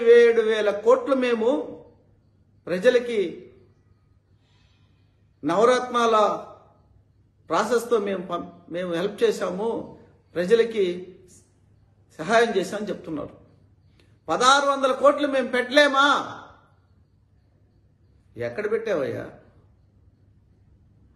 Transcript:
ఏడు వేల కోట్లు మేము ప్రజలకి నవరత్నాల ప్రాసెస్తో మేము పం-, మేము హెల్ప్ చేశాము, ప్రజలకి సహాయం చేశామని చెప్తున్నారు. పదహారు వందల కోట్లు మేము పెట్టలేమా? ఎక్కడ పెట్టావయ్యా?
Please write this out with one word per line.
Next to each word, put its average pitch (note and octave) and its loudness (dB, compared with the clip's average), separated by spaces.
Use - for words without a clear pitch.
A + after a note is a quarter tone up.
ఏడు A#3 6
వేల G#3+ 0
కోట్లు B3+ 2
మేము A#3 0
ప్రజలకి A#3 0
నవరత్నాల A#3 2
ప్రాసెస్తో A3+ 0
మేము F#3 -6
పం-, F3 -8
మేము F3+ -8
హెల్ప్ G3+ -6
చేశాము, G3+ -2
ప్రజలకి A3 0
సహాయం A3 0
చేశామని G3+ -6
చెప్తున్నారు. - -12
పదహారు B3+ 2
వందల C4+ 0
కోట్లు C#4+ 4
మేము B3 -2
పెట్టలేమా? C4+ 2
ఎక్కడ G#3 -8
పెట్టావయ్యా? E3+ -6